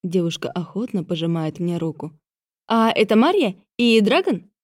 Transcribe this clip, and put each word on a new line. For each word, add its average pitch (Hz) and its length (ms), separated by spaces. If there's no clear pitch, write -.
Девушка 170 480
охотно 180 540
пожимает 165 540
мне 170 200
руку. 165 340
"А 226 240
это 214 260
Марья 269 400
и 233 220
Драгон?" 240 500